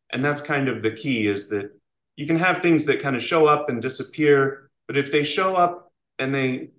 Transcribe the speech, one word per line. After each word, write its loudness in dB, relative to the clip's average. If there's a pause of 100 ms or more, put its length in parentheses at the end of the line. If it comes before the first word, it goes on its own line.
(120)
And -4
that's 0
kind -2
of -4
the 0
key, -2
is -2
that -6 (440)
you -10
can 2
have 0
things 4
that 0
kind -2
of -4
show 2
up 2
and -4
disappear, 0 (180)
but -4
if -2
they 2
show 0
up 0 (260)
and -4
they -2